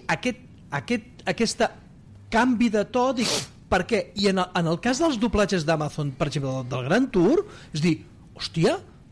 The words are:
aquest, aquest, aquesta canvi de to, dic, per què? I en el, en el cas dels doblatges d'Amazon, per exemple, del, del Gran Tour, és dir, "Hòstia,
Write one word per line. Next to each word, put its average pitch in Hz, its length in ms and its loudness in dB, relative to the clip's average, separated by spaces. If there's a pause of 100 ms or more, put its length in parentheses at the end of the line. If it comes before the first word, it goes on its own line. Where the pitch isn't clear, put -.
aquest, - 320 -4 (320)
aquest, 220 340 -4 (220)
aquesta 220 460 0 (580)
canvi 240 400 4
de 208 140 2
to, 254 280 0
dic, 240 160 -2 (400)
per 185 180 0
què? 208 160 0 (140)
I 202 120 2
en 190 100 2
el, 180 60 2 (100)
en 170 140 0
el 165 120 0
cas 247 200 0
dels 311 180 2
doblatges 202 460 2
d'Amazon, 151 480 -2
per 147 160 -4
exemple, 135 220 -4
del, 131 180 -6
del 127 160 -6
Gran 214 260 2
Tour, 220 360 4 (260)
és 156 80 -4
dir, 160 140 2 (400)
"Hòstia, 208 420 0 (360)